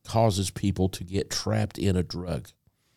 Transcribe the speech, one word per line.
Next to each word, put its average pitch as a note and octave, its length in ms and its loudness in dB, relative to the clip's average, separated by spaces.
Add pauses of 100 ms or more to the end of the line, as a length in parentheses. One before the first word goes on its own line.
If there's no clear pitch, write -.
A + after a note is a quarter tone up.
causes G2+ 440 2
people F#2 400 0
to - 120 -10
get F#2 280 -4
trapped G#2+ 480 -2
in F#2+ 180 2
a F2+ 80 2
drug. F2 460 -8 (460)